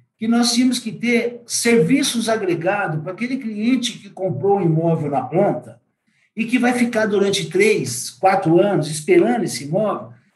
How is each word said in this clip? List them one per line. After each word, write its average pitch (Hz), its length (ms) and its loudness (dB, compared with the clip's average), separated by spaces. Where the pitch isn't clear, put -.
que 220 80 -6
nós 233 260 2
tínhamos 247 260 2
que 220 140 -8
ter 240 540 -2
serviços 240 840 0
agregados 185 720 -2
para 185 100 -10
aquele 240 240 -6
cliente 226 640 -2
que 202 120 -20
comprou 190 480 0
um 190 40 -2
imóvel 160 480 0
na 135 120 -2
planta - 560 -2
e 220 120 -4
que 240 120 2
vai 240 140 2
ficar 233 340 0
durante 196 440 0
três, 180 600 0
quatro 190 480 2
anos 190 320 0
esperando 196 540 2
esse - 200 -6
imóvel, 185 480 -4